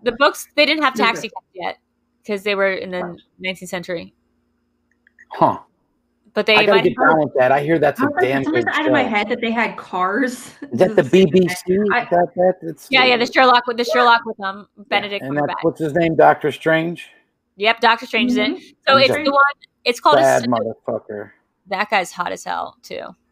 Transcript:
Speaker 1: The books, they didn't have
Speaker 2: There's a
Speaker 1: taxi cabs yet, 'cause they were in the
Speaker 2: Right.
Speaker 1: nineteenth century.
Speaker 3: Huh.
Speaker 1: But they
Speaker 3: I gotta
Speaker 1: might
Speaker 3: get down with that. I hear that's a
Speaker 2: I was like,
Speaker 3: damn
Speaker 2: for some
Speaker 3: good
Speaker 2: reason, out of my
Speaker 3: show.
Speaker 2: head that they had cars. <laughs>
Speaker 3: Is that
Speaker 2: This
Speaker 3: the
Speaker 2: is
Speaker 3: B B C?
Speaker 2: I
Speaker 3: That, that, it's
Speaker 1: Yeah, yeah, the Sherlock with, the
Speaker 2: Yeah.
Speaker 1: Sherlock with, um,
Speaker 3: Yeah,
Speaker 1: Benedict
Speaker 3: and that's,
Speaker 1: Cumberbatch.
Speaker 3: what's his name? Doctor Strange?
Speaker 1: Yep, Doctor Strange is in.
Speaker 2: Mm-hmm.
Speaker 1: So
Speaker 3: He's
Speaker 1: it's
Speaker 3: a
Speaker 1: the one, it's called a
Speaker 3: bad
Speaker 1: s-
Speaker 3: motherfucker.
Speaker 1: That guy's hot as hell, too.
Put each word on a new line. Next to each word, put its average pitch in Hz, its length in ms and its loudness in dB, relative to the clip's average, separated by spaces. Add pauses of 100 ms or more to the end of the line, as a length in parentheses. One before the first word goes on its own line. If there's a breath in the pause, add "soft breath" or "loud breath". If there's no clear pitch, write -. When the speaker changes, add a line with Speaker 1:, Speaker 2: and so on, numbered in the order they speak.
Speaker 1:
The 240 80 -2
books, 285 440 0
they 294 120 4
didn't 311 160 0
have 254 120 0
Speaker 2:
There's 233 140 0
a 233 40 -2
Speaker 1:
taxi 196 160 -10
cabs - 160 -20 (100)
yet, 175 220 -10 (500)
'cause 202 160 -6
they 208 100 -2
were 196 200 0
in 185 180 -10
the 180 120 -6
Speaker 2:
Right. 175 160 -12 (200)
Speaker 1:
nineteenth 185 320 -10
century. 180 420 -10 (1200)
Speaker 3:
Huh. - 280 0 (760)
Speaker 1:
But 208 120 -2
they 214 100 4
Speaker 3:
I 214 120 4
gotta 196 100 4
Speaker 1:
might 185 60 2
Speaker 3:
get 170 160 0
down 165 200 4
with 143 200 -2
that. 127 120 4
I 143 100 2
hear 156 180 0
that's 143 200 0
a 254 40 -2
Speaker 2:
I - 20 2
was 294 100 -2
like, - 100 0
Speaker 3:
damn 131 180 0
Speaker 2:
for - 20 -6
some 311 80 -4
Speaker 3:
good - 40 0 (100)
Speaker 2:
reason, - 120 -2
out 302 60 -2
of 269 60 0
my 254 120 2
Speaker 3:
show. 233 60 -4
Speaker 2:
head 214 200 -2
that 240 120 -4
they 233 80 -4
had 226 260 -4
cars. 220 580 -4
<laughs> - 380 -18
Speaker 3:
Is 117 80 -2
that 185 100 4
Speaker 2:
This 214 60 -4
Speaker 3:
the 185 60 4
Speaker 2:
is 131 80 2
Speaker 3:
B 185 160 6
B 175 240 4
C? 180 280 -4 (140)
Speaker 2:
I - 200 -2
Speaker 3:
That, 175 240 2
that, 180 260 2
it's 165 300 -12
Speaker 1:
Yeah, 254 140 4
yeah, 247 120 2
the 233 80 0
Sherlock 247 400 4
with, 240 120 -6
the 240 100 -2
Speaker 2:
Yeah. - 60 -4
Speaker 1:
Sherlock 240 300 4
with, 220 180 -12
um, 196 260 -10 (100)
Speaker 3:
Yeah, 208 100 -20
Speaker 1:
Benedict 202 380 -4
Speaker 3:
and 139 100 -6
that's, 147 120 0
Speaker 1:
Cumberbatch. 131 160 -4
Speaker 3:
what's 160 160 0
his 156 160 -4
name? 165 200 0
Doctor 151 360 4
Strange? 160 580 -2 (460)
Speaker 1:
Yep, 220 240 -2
Doctor 233 260 0
Strange 240 260 -2
is 247 60 0
in. 214 160 0
Speaker 2:
Mm-hmm. 370 100 -14 (240)
Speaker 1:
So 269 100 4
Speaker 3:
He's 262 120 4
Speaker 1:
it's 294 80 0
Speaker 3:
a 294 60 -4
Speaker 1:
the 285 80 0
one, 277 100 4 (420)
it's 240 160 -2
called 294 180 4
a 135 40 4
Speaker 3:
bad 131 220 2
Speaker 1:
s- 117 40 -4
Speaker 3:
motherfucker. 110 840 -6 (380)
Speaker 1:
That 190 200 -4
guy's 185 220 0
hot - 200 -6
as - 120 -10
hell, - 400 -8
too. - 180 -12 (300)